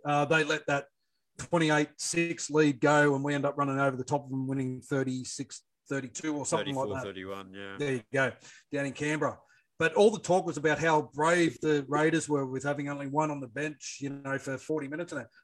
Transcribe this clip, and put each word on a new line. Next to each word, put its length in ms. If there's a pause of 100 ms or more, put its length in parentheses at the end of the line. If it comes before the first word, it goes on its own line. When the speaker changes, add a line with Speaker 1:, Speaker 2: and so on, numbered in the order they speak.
Speaker 1:
uh, 220
they 180
let 240
that 200 (500)
twenty-eight 580
six 540
lead 320
go, 340
and 80
we 100
end 120
up 120
running 220
over 160
the 80
top 220
of 40
them, 160
winning 360
thirty-six 800 (260)
thirty-two 480
or 100
something 300
like 140
that. 140
Speaker 2:
Thirty-four 300
thirty-one, 200
yeah. 260
Speaker 1:
There 140
you 80 (100)
go, 220 (400)
down 140
in 40
Canberra. 460 (420)
But 140
all 180
the 80
talk 260
was 120
about 220
how 340
brave 480
the 260
Raiders 400
were 180
with 180
having 260
only 180
one 240
on 80
the 80
bench, 540
you 80
know, 280
for 200
forty 320
minutes 240
and 80
that. 80 (140)